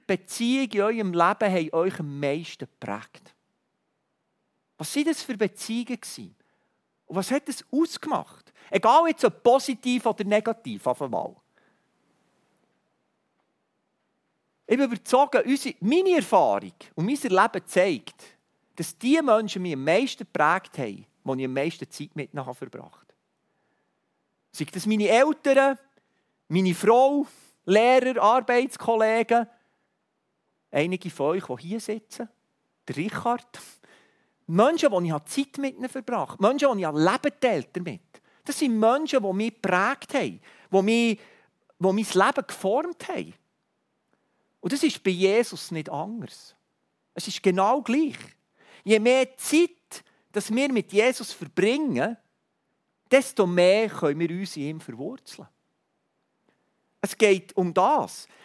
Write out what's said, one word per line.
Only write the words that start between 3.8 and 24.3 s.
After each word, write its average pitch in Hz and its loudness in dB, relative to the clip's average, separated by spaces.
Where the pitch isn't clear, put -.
Was 156 -10
sind 285 0
das 320 -2
für 240 -8
Beziehungen 226 -6
gewesen? - -16
Und - -10
was 285 -2
hat 285 -2
das - -10
ausgemacht? - -4
Egal 269 4
jetzt 311 -2
ob - 0
positiv 247 2
oder 214 -2
negativ, 208 -2
auf 131 -2
einmal. 120 -6
Ich 233 2
bin 277 2
überzeugt, 254 2
unsere, 269 -2
meine 349 2
Erfahrung 120 2
und 160 -4
mein 269 -2
Leben 196 0
zeigt, 180 -2
dass - -8
die 285 2
Menschen 220 0
mich 175 -4
am 135 -6
meisten 190 2
geprägt 170 -2
haben, 104 -8
die 131 -4
ich 131 -4
am 131 -4
meisten 151 -6
Zeit - -14
mit 143 -10
ihnen 131 -10
verbracht 123 -18
habe. - -20